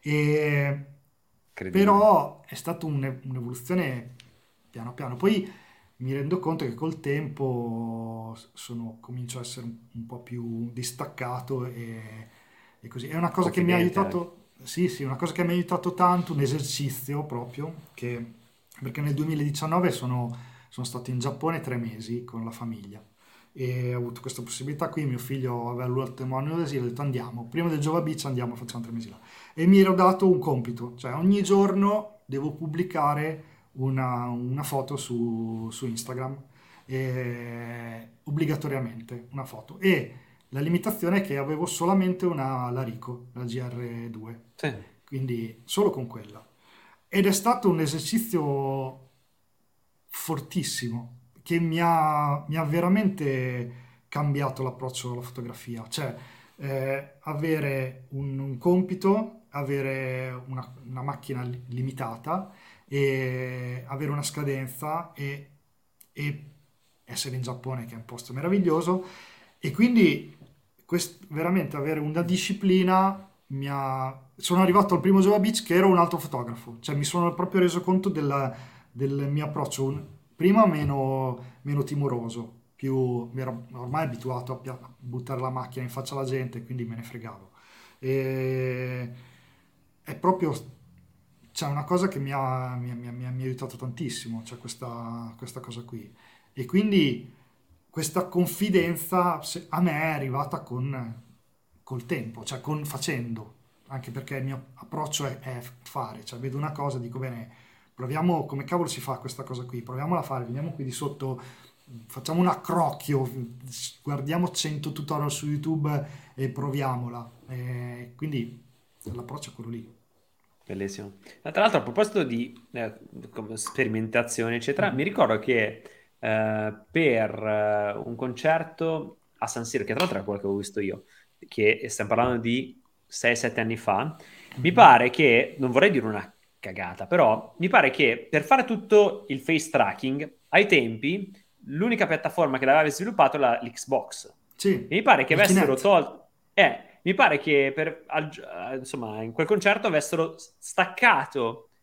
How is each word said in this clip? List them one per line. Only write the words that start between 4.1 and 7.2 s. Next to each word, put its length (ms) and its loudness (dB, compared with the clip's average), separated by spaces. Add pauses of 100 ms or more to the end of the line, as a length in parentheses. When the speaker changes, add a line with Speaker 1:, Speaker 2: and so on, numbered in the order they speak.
Speaker 1:
piano 240 -10
piano. 220 -8
Poi 340 2 (460)
mi 160 -4
rendo 260 -2
conto 260 -2
che 100 -2
col 260 -4
tempo 1400 -4